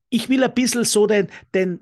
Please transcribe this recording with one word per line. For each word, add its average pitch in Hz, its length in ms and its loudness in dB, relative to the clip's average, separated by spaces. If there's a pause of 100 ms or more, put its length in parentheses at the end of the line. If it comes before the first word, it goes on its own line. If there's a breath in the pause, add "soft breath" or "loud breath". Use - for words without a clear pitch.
(100)
ich 226 180 -4
will 262 160 2
ein 247 80 -2
bisschen 247 320 0
so 208 220 2
den, 202 220 2 (260 loud breath)
den, 185 280 -2